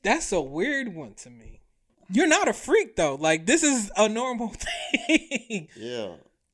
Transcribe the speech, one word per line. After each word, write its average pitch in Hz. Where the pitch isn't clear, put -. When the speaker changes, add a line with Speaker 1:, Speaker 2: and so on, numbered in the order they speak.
Speaker 1:
that's 269
a 175
weird 208
one 131
to -
me. 113
You're 262
not 339
a 220
freak, 370
though. 147
Like, 160
this 302
is 247
a 214
normal 233
<laughs> -
thing. 226
Speaker 2:
Yeah. 110